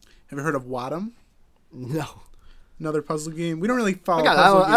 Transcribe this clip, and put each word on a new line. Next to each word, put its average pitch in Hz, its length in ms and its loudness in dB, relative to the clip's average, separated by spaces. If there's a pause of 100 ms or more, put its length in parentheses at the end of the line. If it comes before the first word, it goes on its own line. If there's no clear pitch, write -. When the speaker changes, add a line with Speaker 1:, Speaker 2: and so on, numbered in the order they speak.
(280)
Speaker 1:
Have 139 120 -10
you 139 40 -6
heard 156 120 -2
of 131 100 -6
Wadham? 135 480 -8 (580)
Speaker 2:
No. 131 500 -10 (580)
Speaker 1:
Another 156 220 -4
puzzle 156 300 -8
game. 165 280 -6
We 185 80 -4
don't 254 100 -2
really 214 160 0
follow 185 280 -2
Speaker 2:
I - 40 2
got 165 100 4
it. 147 40 4
I 156 40 8
Speaker 1:
puzzle 196 160 8
Speaker 2:
don't, 190 100 4
I - 80 0